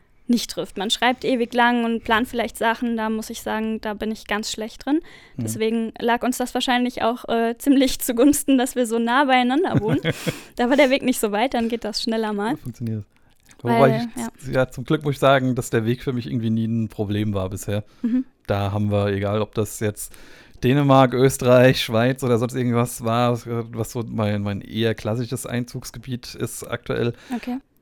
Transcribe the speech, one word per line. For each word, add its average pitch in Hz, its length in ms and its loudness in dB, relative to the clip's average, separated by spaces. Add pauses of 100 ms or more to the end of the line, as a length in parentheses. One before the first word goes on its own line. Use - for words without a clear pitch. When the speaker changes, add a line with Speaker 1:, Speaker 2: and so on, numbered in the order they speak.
(260)
Speaker 1:
nicht 240 240 0
trifft. - 280 -8
Man 202 120 -4
schreibt 254 340 0
ewig 240 280 0
lang 240 320 2
und 226 200 -2
plant 226 240 0
vielleicht 233 280 -6
Sachen, 233 400 -2
da 220 140 -2
muss 220 200 -6
ich 226 120 -12
sagen, 220 380 -4
da 214 140 -6
bin 214 160 -6
ich 220 160 -10
ganz 214 240 -4
schlecht - 360 -10
drin. 294 140 0 (360)
Speaker 2:
Mhm. 123 60 -6
Speaker 1:
Deswegen 220 560 -2
lag 233 240 0
uns 247 160 -2
das 254 160 -4
wahrscheinlich 247 480 -2
auch, 233 260 -2
äh, 233 300 0
ziemlich 277 400 4
<laughs> - 20 -8
zugunsten, 269 560 4
dass 254 200 0
wir 247 100 2
so 220 120 -2
nah 240 260 2
beieinander 262 560 2
wohnen. - 200 0
Speaker 2:
<laughs> - 560 -6
Speaker 1:
Da 240 140 2
war 277 60 4
der 269 140 6
Weg 269 120 2
nicht 254 180 0
so 208 120 0
weit, 226 220 0
dann 233 140 0
geht 226 160 -4
das 208 160 -6
schneller 220 320 -2
mal. 208 200 -2
Speaker 2:
Ja, - 40 -4
funktioniert. 110 480 -6 (580)
Speaker 1:
Weil, 240 120 2
Speaker 2:
Wobei 226 220 6
ich 233 60 -2 (440)
Speaker 1:
ja. 135 60 -6
Speaker 2:
ja, 131 180 2
zum 131 140 -10
Glück 151 200 0
muss 143 100 0
ich - 40 -14
sagen, 131 380 4
dass 123 140 -6
der 113 140 2
Weg 120 180 0
für 139 100 -2
mich 120 140 -4
irgendwie 117 240 -2
nie 113 160 0
ein 113 220 -2
Problem 104 460 -2
war 95 160 -2
bisher. 101 320 -4 (200)
Speaker 1:
Mhm. 247 220 0 (220)
Speaker 2:
Da 101 260 0
haben 104 200 0
wir, 101 160 2
egal 101 320 0
ob 104 140 -4
das - 260 -4
jetzt 104 320 -4 (500)
Dänemark, 135 520 6
Österreich, 127 680 6
Schweiz 123 400 0
oder 123 160 2
sonst 123 160 -2
irgendwas 120 500 0
war, 120 300 2
äh, 117 380 -6
was 113 200 -6
so 123 140 -6
mein, 107 360 -2
mein 101 180 -4
eher 110 340 -2
klassisches 117 520 -6
Einzugsgebiet 120 880 -8
ist - 300 -8
aktuell. 120 500 -4 (200)
Speaker 1:
Okay. 247 240 -8 (240)